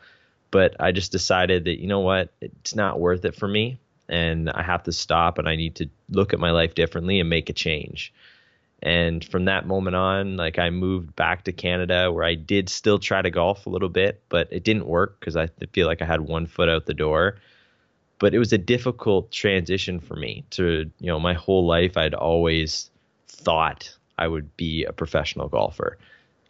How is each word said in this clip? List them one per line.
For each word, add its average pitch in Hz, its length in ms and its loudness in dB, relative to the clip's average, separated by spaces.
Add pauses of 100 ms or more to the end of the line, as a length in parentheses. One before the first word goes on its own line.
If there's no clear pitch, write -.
(520)
But 95 280 4
I 90 140 2
just 92 180 -4
decided 92 540 2
that, 85 160 -2
you 92 60 -6
know 101 120 2
what, 92 400 0
it's - 360 -10
not 98 220 0
worth 87 280 0
it 85 100 -4
for 104 120 -4
me, 110 300 -2 (300)
and 82 420 0
I - 140 -4
have 87 200 -2
to 85 100 -4
stop, 85 440 2
and 80 120 0
I 80 80 0
need 82 180 -4
to 76 140 -6 (200)
look 95 240 0
at - 60 2
my 85 120 2
life 82 240 2
differently 85 440 0
and 82 100 0
make 82 200 0
a 82 40 -4
change. - 600 -6 (680)
And 82 440 0
from 92 200 -2
that 95 200 2
moment 95 320 -2
on, 95 400 0
like, 85 220 -4
I 87 100 2
moved 90 460 -4
back 85 300 -2
to 95 60 -6
Canada, 90 600 0
where 82 120 -2
I 85 120 2
did 92 340 -2
still 104 300 2
try 95 220 -2
to 90 100 0
golf 90 340 0
a 98 40 -8
little 92 200 -2
bit, 95 400 0
but 85 220 0
it 90 120 -6
didn't 107 220 2
work 90 340 0
'cause 87 160 -6
I 82 120 0
th-, - 260 -12
feel 87 140 2
like 80 140 -2
I 85 40 -4
had 80 160 0
one 82 240 -4
foot 82 240 0
out 80 160 0
the 76 80 -2
door. 78 420 2 (840)
But 101 140 4
it 113 60 4
was 117 140 2
a 107 40 6
difficult 117 760 0
transition 92 680 -2
for - 160 -12
me - 360 -10
to, 82 380 0 (100)
you 87 80 -8
know, 80 120 0
my 87 140 2
whole 92 320 2
life 87 320 4
I'd 78 160 0
always 82 800 0 (360)
thought - 680 -2 (240)
I 85 100 0
would 78 280 -6
be 80 300 -4
a - 80 -6
professional 71 560 -4
golfer. - 480 -2 (520)